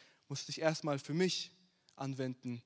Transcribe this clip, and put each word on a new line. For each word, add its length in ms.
musste 220
ich 100
erstmal 380
für 160
mich 360
anwenden. 680